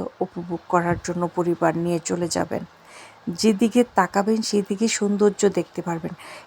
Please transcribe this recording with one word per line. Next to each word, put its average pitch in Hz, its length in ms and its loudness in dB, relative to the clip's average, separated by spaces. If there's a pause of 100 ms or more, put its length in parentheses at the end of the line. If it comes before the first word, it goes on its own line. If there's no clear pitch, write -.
(200)
উপভোগ 175 400 -6 (100)
করার 175 340 2
জন্য 175 240 -2
পরিবার 170 500 0
নিয়ে 170 220 0
চলে 175 280 -2
যাবেন। 170 380 -4 (600)
যেদিকে 214 560 2 (120)
তাকাবেন 202 460 2
সেদিকে 208 460 -2
সৌন্দর্য 208 600 2
দেখতে 175 320 -2
পারবেন। 165 300 -6 (360)